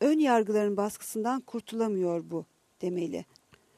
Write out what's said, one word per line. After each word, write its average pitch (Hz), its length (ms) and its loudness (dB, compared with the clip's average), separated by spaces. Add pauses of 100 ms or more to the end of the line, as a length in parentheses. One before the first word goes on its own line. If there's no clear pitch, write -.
Ön 302 180 4
yargıların 214 580 4
baskısından 220 640 -2
kurtulamıyor 190 920 -2
bu 165 140 -6 (380)
demeli. 175 420 -4 (540)